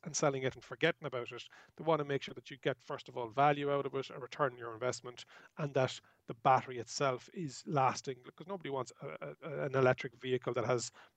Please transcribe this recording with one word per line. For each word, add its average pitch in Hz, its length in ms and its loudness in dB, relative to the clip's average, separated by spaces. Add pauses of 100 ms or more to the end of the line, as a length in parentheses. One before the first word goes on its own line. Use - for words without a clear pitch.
and 156 100 -8
selling 135 300 2
it 131 100 0
and - 80 -18
forgetting - 440 0
about 123 260 -6
it. 120 100 -10 (340)
They 160 80 -10
wanna 156 200 4
make 139 180 0
sure - 120 -10
that - 160 -14
you 139 120 -12
get, 139 220 2
first 139 240 -8
of 127 80 -16
all, 120 120 -4
value 143 440 4
out 139 120 0
of 135 100 -6
it, 135 200 -4
a 156 60 -12
return 131 320 0
on 123 60 -16
your 117 140 -8
investment, 123 520 -4 (340)
and 147 160 -4
that - 260 4 (280)
the 131 60 -8 (100)
battery 127 340 4
itself 127 560 -2
is 156 320 -8
lasting, 135 480 2 (220)
'cause 156 100 -16
nobody 175 240 -8
wants 131 220 -4 (100)
a, 143 60 -8
a, 156 420 -10
a, 147 140 -4
an 135 100 -2
electric 127 460 4
vehicle 127 340 -2
that 123 100 2
has 120 280 0 (240)